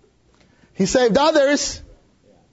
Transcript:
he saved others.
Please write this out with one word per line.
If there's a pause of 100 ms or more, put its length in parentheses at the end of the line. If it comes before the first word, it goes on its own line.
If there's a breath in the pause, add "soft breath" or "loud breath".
(720 soft breath)
he
saved
others. (720)